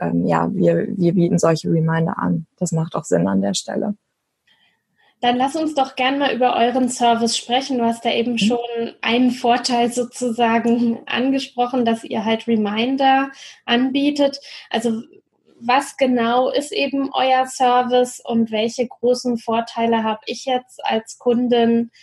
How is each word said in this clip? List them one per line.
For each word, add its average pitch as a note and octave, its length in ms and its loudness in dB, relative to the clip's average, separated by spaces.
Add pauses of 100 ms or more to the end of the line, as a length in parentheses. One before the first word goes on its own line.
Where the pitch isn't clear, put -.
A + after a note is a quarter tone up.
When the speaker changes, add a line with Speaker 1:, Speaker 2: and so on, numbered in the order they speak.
Speaker 1:
ähm, E3+ 260 -2
ja, E3+ 260 2
wir, E3+ 340 2 (100)
wir E3+ 160 2
bieten E3+ 260 2
solche E3 300 0
Reminder E3 480 0
an. E3+ 300 -2 (120)
Das F3 140 -4
macht D#3+ 240 -2
auch D#3+ 80 -6
Sinn F3 240 0
an G3 140 0
der G3 100 -2
Stelle. - 420 -6 (1300)
Speaker 2:
Dann B3 140 2
lass C4 180 0
uns D#4 200 -2
doch C4 220 -2
gern C4 220 0
mal C#4+ 160 0
über B3 220 2
euren B3 320 2
Service A#3 480 0
sprechen. B3+ 400 -2
Du A#3 80 0
hast A#3 220 -2
ja A#3 60 0
eben A#3 200 -2
Speaker 1:
Mhm. A3+ 60 -4
Speaker 2:
schon A#3 540 -2 (100)
einen A#3+ 300 2
Vorteil A#3+ 600 0
sozusagen A#3 1120 0
angesprochen, B3 800 -2
dass A3+ 200 0
ihr A#3 200 -6
halt A3 220 -2
Reminder C4 840 2 (360)
anbietet. C#4 760 0 (300)
Also A3+ 320 -2 (580)
was B3+ 380 0
genau B3 500 2
ist - 240 -2
eben C#4 400 -2
euer C4 320 2
Service B3 800 0
und A3+ 260 0
welche A#3 360 -2
großen B3 500 -2
Vorteile A#3 680 -2
habe G#3+ 200 -4
ich - 220 -10
jetzt B3+ 400 -4
als A3+ 320 -4
Kundin, A#3 720 2 (120)